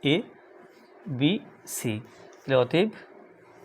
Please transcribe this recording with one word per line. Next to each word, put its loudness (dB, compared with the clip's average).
এবিসি। -6
তাহলে -2
অতএব 2